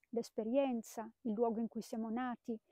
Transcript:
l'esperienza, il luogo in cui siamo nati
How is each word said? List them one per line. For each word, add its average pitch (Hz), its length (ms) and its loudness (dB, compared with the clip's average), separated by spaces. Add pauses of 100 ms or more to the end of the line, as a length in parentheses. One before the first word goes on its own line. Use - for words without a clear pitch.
l'esperienza, 233 960 0 (140)
il 220 120 0
luogo 226 260 4
in 226 80 0
cui 220 140 -4
siamo 220 280 -4
nati 240 500 -2 (120)